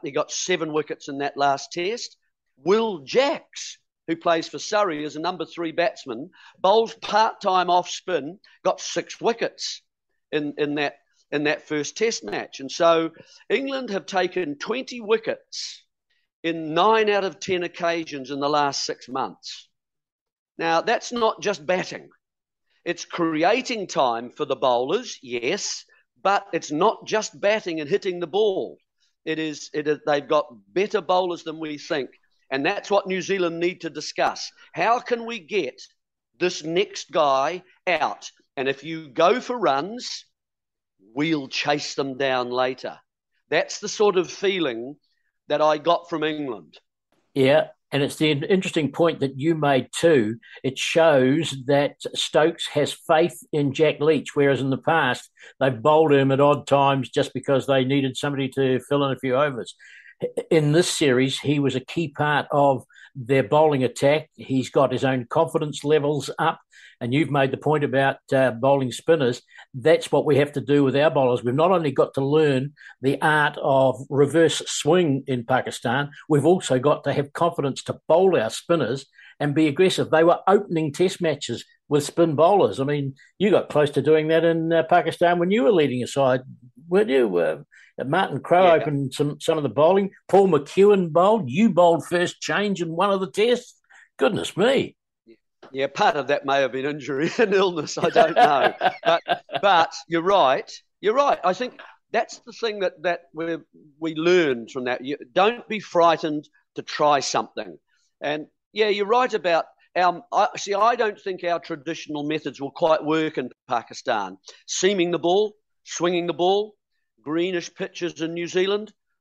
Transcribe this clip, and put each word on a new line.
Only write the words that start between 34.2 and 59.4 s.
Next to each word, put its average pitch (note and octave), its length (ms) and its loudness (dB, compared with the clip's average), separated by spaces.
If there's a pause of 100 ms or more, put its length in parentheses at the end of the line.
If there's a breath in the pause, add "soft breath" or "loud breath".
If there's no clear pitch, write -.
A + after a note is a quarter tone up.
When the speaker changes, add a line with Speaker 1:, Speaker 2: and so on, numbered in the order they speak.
Speaker 1:
How A3 260 0
can A#3 260 -6
we A#3 140 -10
get E3 420 -6 (580)
this F3+ 240 -2
next F3 460 -4
guy D3+ 540 0 (240 soft breath)
out? D3 420 -2 (260)
And C3+ 140 -4
if C#3 140 -6
you D#3+ 260 -12
go F3+ 320 2
for B3 160 -6
runs, F3+ 680 -4 (880)
we'll D3 320 -2
chase - 480 -4
them C3+ 220 -4
down B2+ 340 0
later. B2+ 480 -4 (500)
That's E3 300 -2
the G#3 100 -8
sort G3+ 280 2
of E3 120 -2
feeling D3 680 -4 (500)
that D3 140 -2
I D3+ 160 2
got D#3+ 320 0
from D#3+ 140 -4
England. C#3 540 -6 (560)
Speaker 2:
Yeah, C#3+ 340 4 (240)
and C#3 120 0
it's C#3 140 -4
the D#3 120 2
in-, C#3+ 140 0
interesting E3 480 0
point D#3+ 300 0
that C3+ 180 -4
you D#3+ 160 0
made C#3+ 360 0
too. B2 440 2 (280 loud breath)
It B2+ 140 -4
shows C#3+ 800 2 (100)
that C#3 300 0 (180)
Stokes - 540 0
has C#3+ 260 -2
faith E3 440 0 (140)
in C#3+ 220 -2
Jack D#3 260 2
Leach, D3 360 0
whereas C#3 260 2
in C3+ 80 -2
the C3 80 -2
past, D3 520 -2 (300 loud breath)
they've B2+ 220 0
bowled D3+ 320 4
him C#3 180 4
at C3+ 80 0
odd C#3+ 280 4
times C#3 420 2
just - 240 -2
because C3 320 -2
they C3+ 180 2
needed C3+ 320 -2
somebody C3+ 340 -4
to C3 380 0
fill C#3+ 180 0
in C3+ 60 -2
a B2 80 -6
few B2+ 160 -2
overs. C3 400 -2 (720 loud breath)